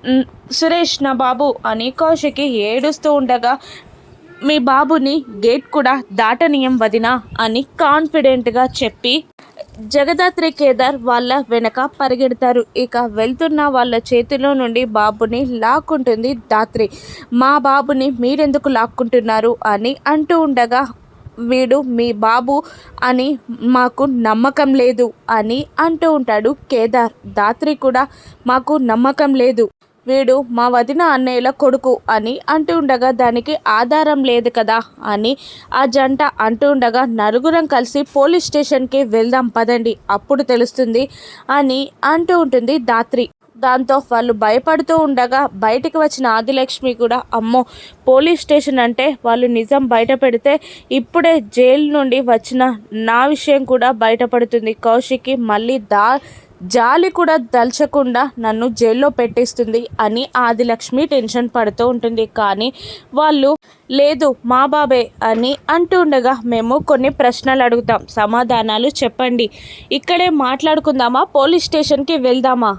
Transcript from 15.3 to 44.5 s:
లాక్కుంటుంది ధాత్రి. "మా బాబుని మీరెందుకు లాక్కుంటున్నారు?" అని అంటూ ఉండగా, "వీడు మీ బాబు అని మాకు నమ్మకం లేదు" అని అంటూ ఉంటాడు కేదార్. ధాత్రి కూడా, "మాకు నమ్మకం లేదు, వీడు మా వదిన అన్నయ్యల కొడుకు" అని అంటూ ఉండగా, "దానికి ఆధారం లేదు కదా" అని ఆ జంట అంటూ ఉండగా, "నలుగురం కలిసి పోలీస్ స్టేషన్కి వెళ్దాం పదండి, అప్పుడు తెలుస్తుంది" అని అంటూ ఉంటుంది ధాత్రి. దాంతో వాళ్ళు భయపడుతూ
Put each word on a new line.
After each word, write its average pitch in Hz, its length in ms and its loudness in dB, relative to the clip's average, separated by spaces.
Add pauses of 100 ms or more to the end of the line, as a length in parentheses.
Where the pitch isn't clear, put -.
లాక్కుంటుంది 247 720 0 (160)
ధాత్రి. 220 400 0 (460)
"మా 254 240 2
బాబుని 277 520 0 (100)
మీరెందుకు 285 500 0
లాక్కుంటున్నారు?" 233 840 0 (140)
అని 214 280 -2 (140)
అంటూ 311 320 0
ఉండగా, 254 420 0 (640)
"వీడు 254 340 2 (140)
మీ 233 180 0 (100)
బాబు 240 360 2 (480)
అని 254 260 0 (400)
మాకు 254 360 2 (160)
నమ్మకం 262 520 2
లేదు" 247 340 2 (220)
అని 226 320 -2 (180)
అంటూ 330 340 0
ఉంటాడు 233 380 0 (180)
కేదార్. 233 460 0 (200)
ధాత్రి 233 400 0
కూడా, 254 280 0 (440)
"మాకు 254 360 0
నమ్మకం 269 520 2
లేదు, 247 300 2 (420)
వీడు 262 260 2 (160)
మా 233 180 -2
వదిన 247 360 0
అన్నయ్యల 254 480 0
కొడుకు" 262 400 0 (180)
అని 220 240 0 (160)
అంటూ 311 280 0
ఉండగా, 262 340 0
"దానికి 240 420 0 (140)
ఆధారం 277 560 2
లేదు 240 260 0
కదా" 226 300 0 (240)
అని 214 280 -2 (420)
ఆ 262 120 0
జంట 269 380 0 (160)
అంటూ 220 320 0
ఉండగా, 247 320 0 (100)
"నలుగురం 254 520 0
కలిసి 254 440 -2
పోలీస్ 311 400 2
స్టేషన్కి 269 540 0
వెళ్దాం 240 440 0
పదండి, 226 460 -2 (160)
అప్పుడు 254 340 -2
తెలుస్తుంది" 240 600 0 (460)
అని 269 300 0 (240)
అంటూ 330 360 0
ఉంటుంది 254 440 0
ధాత్రి. 233 420 0 (300)
దాంతో 254 400 0 (100)
వాళ్ళు 240 280 0
భయపడుతూ 247 640 0